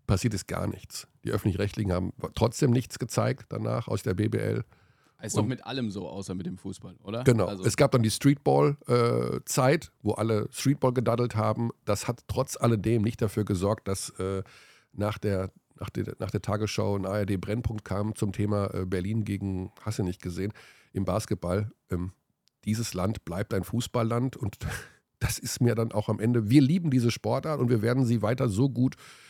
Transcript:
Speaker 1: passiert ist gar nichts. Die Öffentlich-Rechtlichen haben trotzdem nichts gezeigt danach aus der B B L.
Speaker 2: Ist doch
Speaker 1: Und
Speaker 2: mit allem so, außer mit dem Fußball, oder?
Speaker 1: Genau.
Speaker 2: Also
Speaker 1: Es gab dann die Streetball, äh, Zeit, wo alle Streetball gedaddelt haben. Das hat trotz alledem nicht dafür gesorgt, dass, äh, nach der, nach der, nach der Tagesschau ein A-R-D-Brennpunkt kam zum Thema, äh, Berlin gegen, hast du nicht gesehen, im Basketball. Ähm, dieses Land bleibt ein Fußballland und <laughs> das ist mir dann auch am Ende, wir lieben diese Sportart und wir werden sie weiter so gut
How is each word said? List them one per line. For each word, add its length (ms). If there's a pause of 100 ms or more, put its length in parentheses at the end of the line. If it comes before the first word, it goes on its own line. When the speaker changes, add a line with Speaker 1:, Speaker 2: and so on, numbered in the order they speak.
Speaker 1:
passiert 260
ist 160
gar 180
nichts. 400 (180)
Die 80
Öffentlich-Rechtlichen 600
haben 220 (200)
trotzdem 360
nichts 280
gezeigt 520
danach 380
aus 140
der 120
B 140
B 100
L. 260 (560)
Speaker 2:
Ist 160
doch 60
Speaker 1:
Und 60
Speaker 2:
mit 180
allem 240
so, 180
außer 280
mit 100
dem 120
Fußball, 440
oder? 220
Speaker 1:
Genau. 220
Speaker 2:
Also 180
Speaker 1:
Es 120
gab 140
dann 140
die 60
Streetball, 640 (100)
äh, 600
Zeit, 440 (100)
wo 120
alle 400
Streetball 420
gedaddelt 400
haben. 360 (140)
Das 220
hat 220
trotz 280
alledem 460
nicht 180
dafür 240
gesorgt, 440
dass, 220 (100)
äh, 240 (480)
nach 260
der, 320 (300)
nach 100
der, 300
nach 100
der 100
Tagesschau 560
ein 80
A-R-D-Brennpunkt 800
kam 300
zum 180
Thema, 400
äh, 140
Berlin 380
gegen, 480 (100)
hast 160
du 60
nicht 180
gesehen, 300 (400)
im 120
Basketball. 680 (180)
Ähm, 220 (520)
dieses 300
Land 300
bleibt 300
ein 100
Fußballland 720
und 200 (320)
<laughs> 300
das 220
ist 200
mir 140
dann 160
auch 180
am 120
Ende, 280
wir 140
lieben 300
diese 180
Sportart 480
und 120
wir 120
werden 240
sie 160
weiter 260
so 220
gut 240 (360)